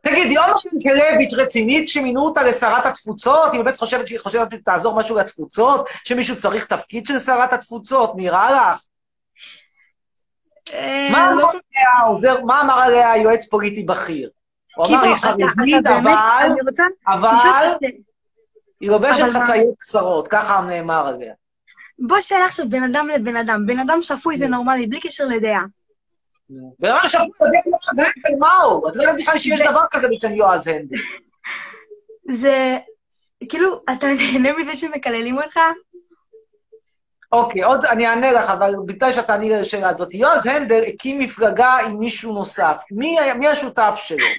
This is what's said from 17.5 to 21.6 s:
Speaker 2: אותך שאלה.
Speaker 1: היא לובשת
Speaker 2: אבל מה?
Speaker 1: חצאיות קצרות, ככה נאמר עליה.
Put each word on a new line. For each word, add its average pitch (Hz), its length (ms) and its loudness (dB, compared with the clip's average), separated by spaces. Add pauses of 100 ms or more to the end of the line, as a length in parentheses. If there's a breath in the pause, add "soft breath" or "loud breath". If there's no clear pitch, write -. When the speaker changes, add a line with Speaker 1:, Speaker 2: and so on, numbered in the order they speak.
Speaker 2:
אותך 320 260 2
שאלה. - 320 -10 (720)
Speaker 1:
היא 202 100 -6
לובשת 254 320 4
Speaker 2:
אבל 240 100 2
מה? 240 120 0
Speaker 1:
חצאיות 233 340 2
קצרות, 180 480 -2
ככה 202 340 0
נאמר 165 460 -4
עליה. 120 260 -10 (680 loud breath)